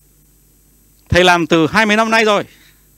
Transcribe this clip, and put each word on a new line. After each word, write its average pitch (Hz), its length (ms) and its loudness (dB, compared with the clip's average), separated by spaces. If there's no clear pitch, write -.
Thầy 175 160 2
làm 175 220 2
từ 165 200 0
hai 208 200 -2
mươi 208 100 -2
năm 220 140 -2
nay 226 140 0
rồi. 202 200 -2